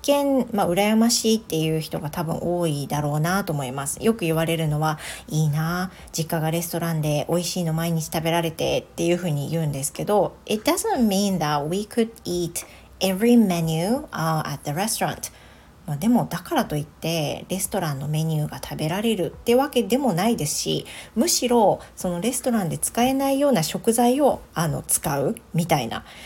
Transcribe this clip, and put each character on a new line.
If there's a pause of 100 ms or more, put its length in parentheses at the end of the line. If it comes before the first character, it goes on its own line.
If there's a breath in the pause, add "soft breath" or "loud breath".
見、
ま
あ、
羨
ま
し
い
っ
て
い
う
人
が
多
分
多
い
だ
ろ
う
な
と
思
い
ま
す。
よ
く
言
わ
れ
る
の
は、 (300 loud breath)
「い
い
な、 (200 loud breath)
実
家
が
レ
ス
ト
ラ
ン
で
美
味
し
い
の
毎
日
食
べ
ら
れ
て」
っ
て
い
う
ふ
う
に
言
う
ん
で
す
け
ど (100)
「It
doesn't
mean
that
we
could (140)
eat (340 loud breath)
every
menu,
uh,
at
the
restaurant」。 (540 loud breath)
ま
あ、
で
も、
だ
か
ら
と
い
っ
て、
レ
ス
ト
ラ
ン
の
メ
ニ
ュ
ー
が
食
べ
ら
れ
る
っ
て
わ
け
で
も
な
い
で
す
し、 (280 loud breath)
む
し
ろ、 (160 loud breath)
そ
の
レ
ス
ト
ラ
ン
で
使
え
な
い
よ
う
な
食
材
を、 (140)
あ
の、
使
う (180)
み
た
い
な、 (200 loud breath)